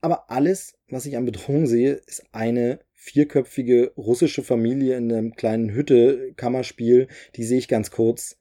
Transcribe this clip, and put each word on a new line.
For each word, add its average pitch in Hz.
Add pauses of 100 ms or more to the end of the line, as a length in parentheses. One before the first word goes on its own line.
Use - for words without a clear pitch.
Aber -
alles, 147 (120)
was 127
ich 139
an 120
Bedrohung 139
sehe, 123
ist -
eine 120 (140)
vierköpfige 127
russische 120
Familie 127
in 117
einem 113
kleinen 113
Hütte, 127
Kammerspiel, 123 (300)
die 117
sehe 123
ich 123
ganz 107
kurz. -